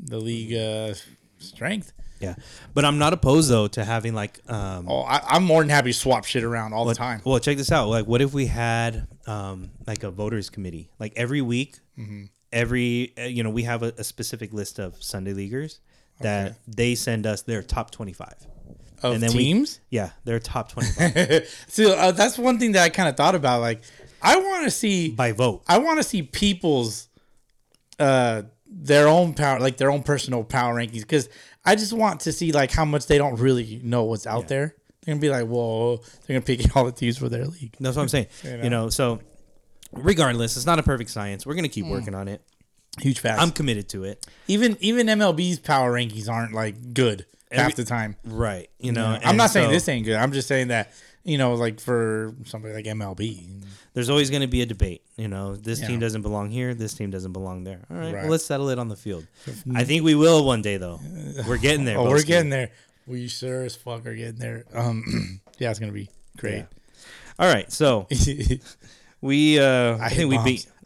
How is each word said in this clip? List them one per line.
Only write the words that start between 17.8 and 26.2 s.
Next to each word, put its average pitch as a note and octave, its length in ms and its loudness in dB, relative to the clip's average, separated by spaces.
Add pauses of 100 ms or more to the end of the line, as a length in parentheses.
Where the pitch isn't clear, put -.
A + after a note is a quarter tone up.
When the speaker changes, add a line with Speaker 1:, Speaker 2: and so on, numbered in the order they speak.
Speaker 2:
twenty-five. - 440 -14 (680)
Speaker 1:
Of B2 120 0
Speaker 2:
And A2 80 -2
then A#2 140 4
we, B2 80 4
Speaker 1:
teams? G#3 360 2 (100)
Speaker 2:
yeah, G#2 200 -4 (140)
their A#2 160 -2
top - 320 -8
twenty-five. D3+ 760 2 (160)
Speaker 1:
<laughs> - 40 -20
See, G#3 240 6
uh, F#3 200 4
that's G3+ 260 2
one A#3+ 200 2
thing A3+ 140 2
that F#3 120 6
I E3+ 60 8
kinda E3 220 2
thought D#3+ 220 4
about. C3 260 2
Like, A#2 220 -2 (420)
I B3+ 160 8
wanna F#4 300 0
see F3+ 400 0
Speaker 2:
By A#2 220 0
vote. A2+ 360 0
Speaker 1:
I F3+ 100 6
wanna D#4 240 2
see F#3 200 -2